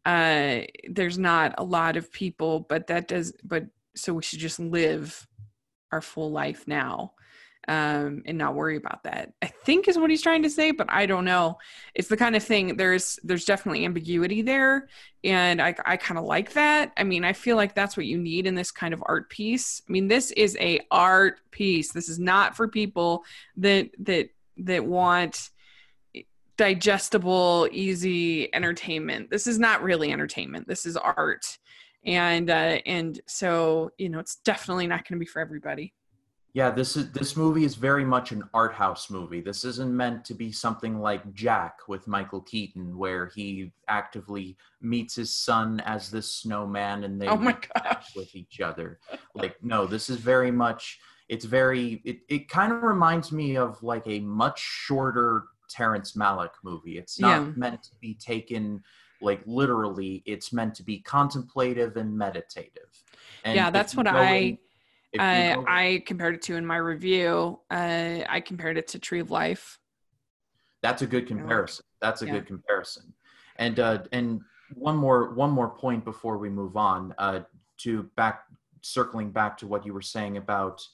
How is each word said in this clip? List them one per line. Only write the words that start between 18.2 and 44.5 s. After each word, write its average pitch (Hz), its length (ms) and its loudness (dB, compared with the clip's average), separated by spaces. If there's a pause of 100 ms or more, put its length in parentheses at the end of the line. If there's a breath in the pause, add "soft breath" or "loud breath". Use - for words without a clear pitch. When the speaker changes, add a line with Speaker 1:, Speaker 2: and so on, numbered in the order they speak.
Speaker 1:
in 185 80 0
this 180 160 -4
kind 165 220 -4
of 165 120 -8
art - 240 0
piece. 226 580 -2
I - 40 -8
mean, 190 160 2
this 247 240 4
is 208 280 4
a 170 200 2 (100)
art 185 500 6 (120)
piece. 175 400 0
This 170 180 -6
is 165 80 -8
not 180 380 4
for 226 140 2
people 175 540 0 (340 loud breath)
that, 196 320 4 (100)
that, 190 300 0 (300)
that 180 260 0
want 175 640 2 (1080 soft breath)
digestible, 185 1120 4
easy 175 840 0
entertainment. 165 760 -4
This 208 180 -2
is 226 120 2
not 220 240 4
really 160 280 2
entertainment. 143 560 -6
This - 180 -6
is 170 120 -6
art. - 600 -2 (480 soft breath)
And, 175 440 2
uh, 165 360 4
and 165 420 -2
so, 165 680 0
you 190 120 -4
know, 160 100 -6
it's - 180 -10
definitely 180 500 -2
not 170 200 -2
gonna 170 120 -6
be 170 60 -4
for 165 160 -8
everybody. 151 520 -8 (600)
Speaker 2:
Yeah, 131 160 4
this 127 280 0
is, 147 160 -2
this 139 240 -4
movie 160 260 4
is 135 120 2
very 135 280 2
much 127 300 0
an 104 100 -6 (100)
art 113 200 2
house 95 360 -2
movie. 87 300 -8
This 98 240 -8
isn't 123 320 -4
meant 120 300 -2
to 120 80 -12
be 113 180 -8
something 110 480 -4
like 101 340 -4
Jack 101 440 0 (100)
with 98 220 -10
Michael 98 320 -4
Keaton, 92 560 -10
where 92 300 -4
he 95 440 -10 (160)
actively 101 680 -6 (240 soft breath)